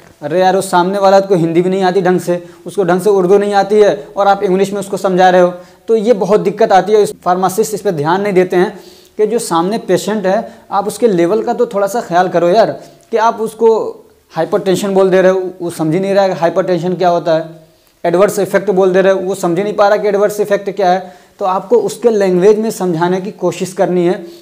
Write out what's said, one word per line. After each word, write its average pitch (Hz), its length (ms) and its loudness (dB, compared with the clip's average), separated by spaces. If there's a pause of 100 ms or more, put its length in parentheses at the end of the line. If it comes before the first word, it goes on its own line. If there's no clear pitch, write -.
(220)
अरे 151 180 -2
यार, 185 160 2
उस 190 140 -4
सामने 185 280 0
वाला 196 220 4
को 190 140 0
हिंदी 165 280 2
भी 185 80 -2
नहीं 190 120 -2
आती 185 200 0
ढंग 175 180 0
से, 175 220 -4 (240)
उसको 190 180 -4
ढंग 175 160 0
से 214 100 2
उर्दू 196 280 4
नहीं 202 160 -2
आती 196 220 2
है 196 300 2 (100)
और 196 120 2
आप 196 140 2
English 196 300 0
में 202 80 -6
उसको 196 160 -8
समझा 185 340 2
रहे 180 100 4
हो, 180 140 2 (340)
तो 226 80 2
ये 220 160 2
बहुत 196 280 0
दिक्कत 180 320 0
आती 185 200 2
है। 214 100 6
इस 202 100 -2 (120)
pharmacist 185 500 -2
इस 185 60 -8
पर 202 100 -2
ध्यान 165 300 0
नहीं 202 120 -2
देते 185 240 2
हैं 196 220 0 (380)
कि 214 100 0
जो 226 120 -2
सामने 185 400 -2
patient 190 480 -2
है 214 220 -2 (220)
आप 190 160 -2
उसके 202 220 0
level 180 340 0
का 233 100 -4
तो 185 140 -2
थोड़ा 196 200 -2
सा 220 140 -4
ख्याल 180 280 0
करो 175 200 0
यार, 185 300 2 (320)
कि 226 60 -2
आप 220 240 0
उसको 226 280 0 (640)
hypertension 190 640 -2
बोल 190 160 4
दे 185 120 4
रहे 185 100 4
हो, 190 100 -2 (180)
वो 175 100 -8
समझ 156 240 -4
ही 160 60 -2
नहीं 196 140 -2
रहा 196 100 2
है 185 100 -2
hypertension 175 600 -2
क्या 175 140 2
होता 170 260 0
है, 160 100 -2 (600)
Adverse 196 340 2
effect 196 320 -2
बोल 185 220 2
दे 190 100 2
रहे 190 100 2
हो, 185 80 -2
वो 185 140 -6
समझ 175 240 -2
ही 202 60 -2
नहीं 208 100 -4
पा 202 140 2
रहा 208 80 2
कि 202 120 -2
adverse 208 320 0
effect 202 300 -2
क्या 185 200 0
है। 185 220 -4 (260)
तो 202 60 -6
आपको 196 320 0
उसके 208 340 0
language 196 480 2
में 220 120 -4
समझाने 180 500 -2
की 202 100 -8
कोशिश 180 420 -6
करनी 180 340 0
है, 175 180 -2 (180)